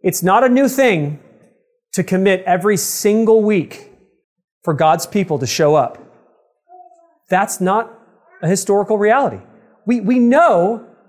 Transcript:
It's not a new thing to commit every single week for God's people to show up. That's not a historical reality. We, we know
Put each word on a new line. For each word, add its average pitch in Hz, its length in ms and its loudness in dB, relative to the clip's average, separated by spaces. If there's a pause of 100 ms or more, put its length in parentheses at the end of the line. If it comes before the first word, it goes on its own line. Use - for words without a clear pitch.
It's 180 200 -4
not 196 220 2
a 262 40 2
new 254 200 2
thing 185 500 -2 (760)
to 180 100 -2
commit 190 420 -2
every 185 300 0
single 220 680 0
week 208 480 -4 (720)
for 170 120 -4
God's 160 320 0
people 175 320 -4
to 123 80 -4
show 151 280 2
up. 139 240 0 (1300)
That's 185 320 -2
not 196 360 -2 (460)
a 160 60 -2
historical 202 480 0
reality. 208 440 0 (460)
We, 233 140 0
we 240 180 0
know 233 680 2 (220)